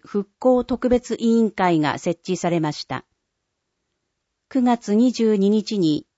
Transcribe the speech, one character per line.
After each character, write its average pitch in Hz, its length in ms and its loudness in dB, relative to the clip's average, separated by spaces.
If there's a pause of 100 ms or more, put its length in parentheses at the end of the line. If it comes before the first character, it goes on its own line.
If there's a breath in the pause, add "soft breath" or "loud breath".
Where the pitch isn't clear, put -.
復 202 320 -6
興 254 260 2
特 247 260 -4
別 240 260 0
委 226 100 -4
員 226 240 2
会 180 300 0
が 147 180 0
設 170 220 -4
置 185 180 -6
さ 170 140 -2
れ 170 80 0
ま 156 120 -2
し - 140 -14
た。 131 200 -10 (1400)
九 269 120 -2
月 240 340 0
二 247 160 4
十 220 240 0
二 196 140 2
日 214 280 0
に、 156 300 0 (100)